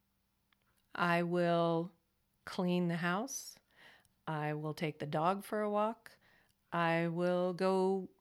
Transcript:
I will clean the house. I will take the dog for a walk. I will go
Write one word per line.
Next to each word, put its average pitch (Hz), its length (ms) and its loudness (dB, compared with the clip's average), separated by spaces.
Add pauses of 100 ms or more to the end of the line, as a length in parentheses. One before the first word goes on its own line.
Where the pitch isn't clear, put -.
(960)
I 175 280 2
will 170 680 2 (520)
clean 180 440 0
the 170 80 0
house. 180 600 -4 (680)
I 151 280 -4
will 151 200 -6
take 151 240 -4
the - 80 -6
dog 165 380 0
for 214 160 -4
a 208 100 0
walk. 214 400 -2 (600)
I 170 360 2
will 180 440 0
go 190 560 2 (120)